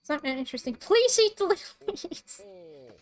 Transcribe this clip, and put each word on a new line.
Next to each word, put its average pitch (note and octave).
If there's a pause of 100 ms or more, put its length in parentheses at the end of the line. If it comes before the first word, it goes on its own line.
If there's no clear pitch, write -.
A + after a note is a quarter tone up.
It's -
not D4
that C4
interesting. B3+
Please A#4
eat G#4+
the -
lilies! - (600)